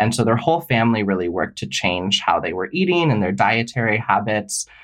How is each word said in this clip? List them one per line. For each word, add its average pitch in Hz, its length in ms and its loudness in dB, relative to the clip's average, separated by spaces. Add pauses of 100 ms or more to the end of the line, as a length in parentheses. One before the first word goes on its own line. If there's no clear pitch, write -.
And 110 140 2
so 117 100 2
their 113 120 4
whole 160 260 0
family 113 400 2
really 92 260 0
worked 85 300 -4
to 104 80 -6
change 92 540 -2
how 85 200 0
they 85 140 -4
were 92 180 -6
eating 175 380 2
and 107 120 2
their 92 100 0
dietary 110 680 0
habits. 104 680 -2 (180)